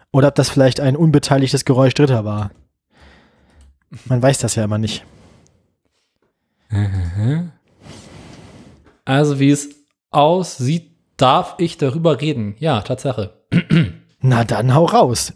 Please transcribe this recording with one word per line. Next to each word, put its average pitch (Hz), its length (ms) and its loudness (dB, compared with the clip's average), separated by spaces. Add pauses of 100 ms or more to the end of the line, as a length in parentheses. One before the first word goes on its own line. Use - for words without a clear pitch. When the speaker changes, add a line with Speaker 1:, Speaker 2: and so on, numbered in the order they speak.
(120)
Speaker 1:
Oder 139 180 4
ob - 60 -2
das 139 140 2
vielleicht 131 300 2
ein 139 180 0
unbeteiligtes 139 640 2
Geräusch 131 300 2
Dritter 131 320 2
war. 104 260 -6 (1500)
Man 120 160 -2
weiß 127 180 2
das - 160 -4
ja 113 80 0
immer 107 140 -2
nicht. 110 280 -6 (1600)
Speaker 2:
Mhm. 101 840 -4 (1500)
Also 139 340 0
wie 139 120 4
es 143 180 -2 (400)
aussieht, 160 840 -2 (260)
darf 143 420 2
ich 170 180 -4
darüber 151 420 0
reden. 123 400 -6
Ja, 143 220 -2
Tatsache. 120 520 -6 (180)
<clears throat> 156 420 0 (300)
Speaker 1:
Na 120 200 2
dann, 117 320 0
hau 165 100 4
raus. 160 500 0